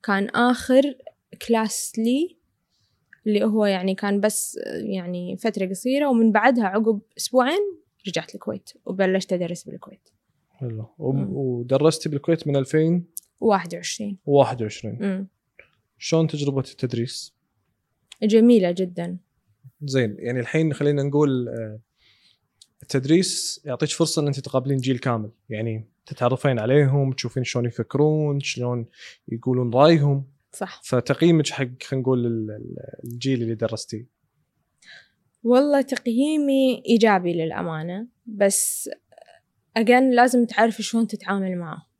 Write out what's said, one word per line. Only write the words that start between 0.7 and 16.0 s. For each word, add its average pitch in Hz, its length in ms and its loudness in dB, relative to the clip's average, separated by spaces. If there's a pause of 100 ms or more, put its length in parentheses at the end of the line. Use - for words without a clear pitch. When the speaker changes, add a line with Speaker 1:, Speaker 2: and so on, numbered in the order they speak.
Speaker 1:
class 220 500 -2
لي، 254 400 -2 (880)
اللي 208 180 0
هو 214 200 2
يعني 190 300 0
كان 202 260 0
بس، - 460 -4
آه، - 100 -10
يعني 180 600 -6
فترة 202 300 -4
قصيرة، 262 420 -2
ومن 226 240 4
بعدها 233 320 4
عقب 208 360 0 (180)
أسبوعين 339 600 0 (300)
رجعت - 260 -8
الكويت - 360 -10 (160)
وبلشت 190 460 0
أدرس 175 320 -4
بالكويت. - 440 -18 (500)
Speaker 2:
حلو. 113 280 -8 (120)
و-، 135 140 -2
Speaker 1:
مم. 139 180 0
Speaker 2:
ودرستي 135 760 0
بالكويت 160 380 -2
من 143 100 0
ألفين؟ 160 480 0 (360)
Speaker 1:
واحد 180 340 0
وعشرين. 190 520 -10
Speaker 2:
واحد 139 360 4
وعشرين. 107 380 -8
Speaker 1:
مم. 196 280 -4 (680)
Speaker 2:
شلون 160 280 0